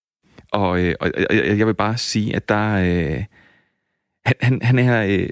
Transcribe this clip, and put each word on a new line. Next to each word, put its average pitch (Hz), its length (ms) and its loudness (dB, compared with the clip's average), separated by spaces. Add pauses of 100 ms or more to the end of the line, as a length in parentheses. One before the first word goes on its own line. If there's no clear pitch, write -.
(520)
og, 90 300 0
øh, 87 180 0
og, 85 120 -2 (180)
og 104 60 2
jeg, 98 220 0
jeg 110 80 2
vil 107 80 2
bare 107 220 -2
sige, - 400 -4
at - 120 -6
der... 107 260 0
Øh, 87 500 0 (1000)
han, 127 160 2
han, 127 220 0
han 127 160 4
er, 120 280 2
øh, 95 260 0